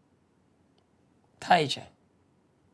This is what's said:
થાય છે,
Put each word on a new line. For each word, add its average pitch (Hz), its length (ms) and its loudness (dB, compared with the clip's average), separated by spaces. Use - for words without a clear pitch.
થાય 160 260 2
છે, - 140 -8